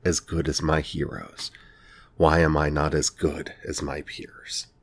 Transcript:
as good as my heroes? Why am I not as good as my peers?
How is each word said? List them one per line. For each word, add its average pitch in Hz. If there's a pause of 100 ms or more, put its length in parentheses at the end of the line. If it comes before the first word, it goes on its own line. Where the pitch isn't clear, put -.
as 87
good 80
as 73
my 78
heroes? - (640)
Why 80
am 78
I 76
not 76
as 73
good 76 (100)
as -
my 73
peers? - (180)